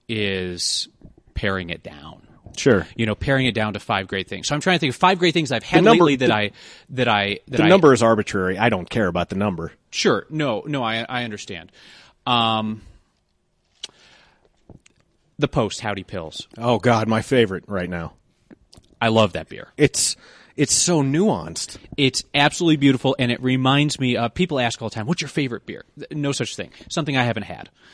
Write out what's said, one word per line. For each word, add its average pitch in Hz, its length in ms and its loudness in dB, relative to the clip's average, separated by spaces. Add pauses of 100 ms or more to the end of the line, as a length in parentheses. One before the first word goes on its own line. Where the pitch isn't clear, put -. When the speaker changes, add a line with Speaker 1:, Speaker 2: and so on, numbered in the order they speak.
Speaker 1:
is 95 800 -4 (460)
paring 95 360 -4
it 82 120 -10
down. 73 440 -20 (300)
Speaker 2:
Sure. 104 300 4 (100)
Speaker 1:
You 117 100 -2
know, 107 80 -2
paring 135 320 0
it 113 80 -2
down 107 200 -2
to 101 60 -10
five 98 280 -4
great 95 200 -4
things. 95 200 -8
So 147 60 -2
I'm 151 60 -4
trying 180 160 2
to 156 40 -2
think 143 140 0
of - 20 -10
five 185 220 2
great 170 160 2
things 151 180 0
I've 113 100 -2
had 180 180 2
Speaker 2:
The 180 40 4
number, 190 200 8
Speaker 1:
lately 143 120 4
that 127 120 0
Speaker 2:
the, 110 60 4
Speaker 1:
I, 104 160 -2 (400)
that 123 180 0
I, 101 300 2 (100)
that 123 100 -4
Speaker 2:
the - 60 4
Speaker 1:
I 104 40 4
Speaker 2:
number 170 240 8
is 120 100 4
arbitrary. 101 560 2
I 110 100 2
don't 95 200 -2
care 113 180 0
about 87 220 -2
the 95 80 -8
number. 90 360 -4 (180)
Speaker 1:
Sure. - 400 0
No, 143 360 -4
no, 143 160 -4
I, 113 260 -2
I 123 160 -4
understand. 101 460 -12 (560)
Um, 113 540 0 (2500)
the 143 100 0
Post 110 320 -2
Howdy 98 240 -6
Pills. 82 420 -12 (100)
Speaker 2:
Oh 117 220 0
God, 110 300 2
my 113 120 2
favorite 110 460 0
right 90 240 -6
now. 85 240 -8 (880)
Speaker 1:
I 117 60 2
love 110 240 4
that 80 160 -10
beer. - 280 -16
Speaker 2:
It's, - 400 0 (400)
it's - 160 0
so 170 300 2
nuanced. 135 760 -2 (180)
Speaker 1:
It's 135 260 0 (100)
absolutely 151 440 2
beautiful, 135 420 2
and 120 140 0
it 123 100 -4
reminds 131 560 2
me 123 180 0
of, 113 180 -2
people 170 260 -2
ask 117 200 -2
all 113 80 -6
the - 60 -10
time, 107 140 -6
"What's 175 120 -2
your 143 80 -8
favorite 131 380 -6
beer?" - 180 -14 (140)
Th-, 139 140 -14
no 143 180 -2
such - 240 -6
thing. 92 160 -12 (180)
Something 143 280 -4
I 127 80 2
haven't 113 180 -2
had. - 280 -14 (240)